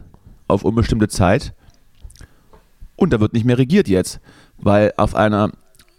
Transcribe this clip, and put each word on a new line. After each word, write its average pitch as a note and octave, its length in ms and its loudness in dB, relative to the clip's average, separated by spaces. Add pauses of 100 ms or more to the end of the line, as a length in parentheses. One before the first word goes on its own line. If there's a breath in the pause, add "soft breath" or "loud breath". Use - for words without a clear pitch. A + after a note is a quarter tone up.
(480)
auf - 160 0
unbestimmte A2 440 0
Zeit. G2 460 -2 (1400 soft breath)
Und E3+ 180 0
da A2+ 60 0
wird G#2+ 140 0
nicht A2+ 120 -2
mehr B2 120 2
regiert C3+ 300 2
jetzt, F#2 320 -2 (380 soft breath)
weil G#2 400 2
auf A2 180 -2
einer G#2+ 360 0 (480)